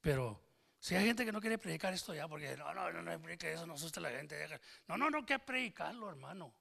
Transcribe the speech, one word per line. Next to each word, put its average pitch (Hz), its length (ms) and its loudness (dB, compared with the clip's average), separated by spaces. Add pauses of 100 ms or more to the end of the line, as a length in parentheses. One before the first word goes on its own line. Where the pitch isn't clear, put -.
Pero 131 420 2 (360)
si - 160 0
hay 190 100 8
gente 233 220 6
que 214 60 0
no 214 80 0
quiere 220 180 2
predicar 185 340 0
esto 185 220 -2
ya, 151 140 -4
porque, 147 280 -4
"No, 143 160 -4
no, 185 200 0
no, 170 100 -4
no 165 180 -2
predique 165 320 -4
eso, 165 140 -4
no 165 80 -8
asuste 156 260 -4
a 165 40 -4
la 143 60 2
gente". 147 380 -4 (400)
No, 165 80 0
no, 285 140 4
no, 302 80 2
hay 269 60 -2
que 277 140 4
predicarlo, 240 720 -2
hermano. 156 520 -10